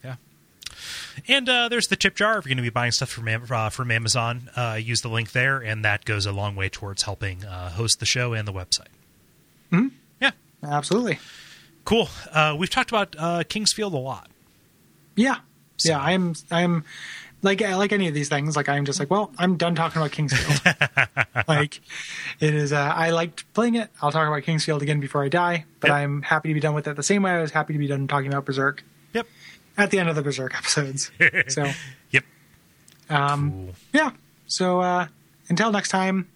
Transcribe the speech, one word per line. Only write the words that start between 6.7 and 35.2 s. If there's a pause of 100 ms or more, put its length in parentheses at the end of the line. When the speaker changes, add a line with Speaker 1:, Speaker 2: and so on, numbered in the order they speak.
Speaker 1:
helping,
uh,
host
the
show
and
the
website. (840)
Speaker 2:
Mm-hmm. (320)
Speaker 1:
Yeah. (320)
Speaker 2:
Absolutely. (680)
Speaker 1:
Cool. (220)
Uh,
we've
talked
about,
uh,
Kingsfield
a
lot. (840)
Speaker 2:
Yeah. (400)
Speaker 1:
So
Speaker 2:
Yeah,
I'm, (160)
I'm, (600)
like,
like
any
of
these
things,
like,
I'm
just
like,
"Well,
I'm
done
talking
about
Kingsfield."
Speaker 1:
<laughs> (680)
Speaker 2:
Like, (580)
it
is,
uh, (180)
I
liked
playing
it. (120)
I'll
talk
about
Kingsfield
again
before
I
die, (140)
but
Speaker 1:
Yep.
Speaker 2:
I'm
happy
to
be
done
with
it
the
same
way
I
was
happy
to
be
done
talking
about
Berserk. (300)
Speaker 1:
Yep. (500)
Speaker 2:
At
the
end
of
the
Berserk
episodes. (200)
Speaker 1:
<laughs>
Speaker 2:
So. (420)
Speaker 1:
Yep. (840)
Speaker 2:
Um,
Speaker 1:
Cool. (180)
Speaker 2:
yeah. (360)
So,
uh, (420)